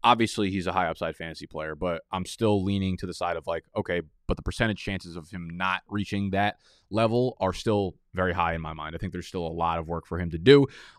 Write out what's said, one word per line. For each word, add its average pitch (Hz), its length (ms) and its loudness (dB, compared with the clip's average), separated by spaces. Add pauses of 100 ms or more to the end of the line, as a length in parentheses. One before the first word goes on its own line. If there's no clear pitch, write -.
Obviously, 113 480 4
he's 92 160 -2
a 87 60 0
high 92 120 2
upside 82 300 -4
fantasy 82 320 -12
player, 78 260 -8
but 85 380 -4
I'm 92 160 -4
still 104 360 2
leaning 95 340 0
to 95 100 -8
the 90 60 -8
side 87 240 -2
of, 80 100 -10
like, 85 160 -4 (120)
okay, 87 280 -2 (240)
but - 100 0
the - 60 -14
percentage 107 340 -2
chances 90 380 -8
of 80 160 -14
him 87 200 -10
not 92 360 -2
reaching 101 440 -2
that 101 260 0 (340)
level 117 480 2
are 92 140 2
still 101 420 0 (180)
very 92 200 0
high 85 200 0
in 82 80 -4
my 80 120 -8
mind. 78 220 -10
I 85 40 -8
think 92 140 -6
there's 87 140 -8
still 87 200 -6
a - 20 -4
lot 82 300 0
of 78 80 -6
work 82 180 -6
for 87 140 -4
him 87 120 -2
to 82 60 -4
do. 135 300 8 (320)